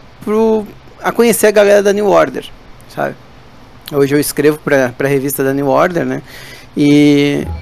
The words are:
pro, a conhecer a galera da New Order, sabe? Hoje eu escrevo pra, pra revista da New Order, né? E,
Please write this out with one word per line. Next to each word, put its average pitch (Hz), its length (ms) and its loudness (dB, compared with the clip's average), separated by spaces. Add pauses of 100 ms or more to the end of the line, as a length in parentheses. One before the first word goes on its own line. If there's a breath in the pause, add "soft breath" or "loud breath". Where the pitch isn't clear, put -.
(260)
pro, 220 400 0 (380)
a 180 80 -4
conhecer 226 380 2
a - 20 4
galera 202 320 4
da 202 100 0
New 208 140 -4
Order, 156 400 0 (480)
sabe? 139 220 -6 (760)
Hoje 139 240 2
eu 147 60 2
escrevo 151 380 0
pra, 135 380 0
pra 139 120 -2
revista 143 340 -2
da 135 100 0
New 139 140 -4
Order, 151 400 0
né? 135 160 -6 (540 loud breath)
E, 147 680 2 (180)